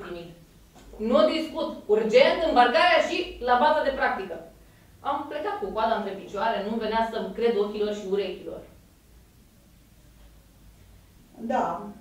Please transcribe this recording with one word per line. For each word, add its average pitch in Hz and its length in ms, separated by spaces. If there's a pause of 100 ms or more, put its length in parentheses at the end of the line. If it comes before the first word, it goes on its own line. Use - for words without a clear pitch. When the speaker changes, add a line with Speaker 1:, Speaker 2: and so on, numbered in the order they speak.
Speaker 1:
timid. 175 260 (840)
Nu 277 100 (160)
discut. - 340 (240)
Urgent, 247 440 (100)
îmbarcarea 294 600
și - 80 (320)
la 247 140
baza 302 260
de 262 120
practică. 196 380 (720)
Am - 220
plecat - 260
cu 196 160
coada 220 220
între 196 260
picioare, 208 420
nu-mi 220 200
venea 226 280
să-mi 190 260
cred 226 160 (100)
ochilor 208 340
și 190 120
urechilor. 196 500 (3000)
Speaker 2:
Da, - 140 (340)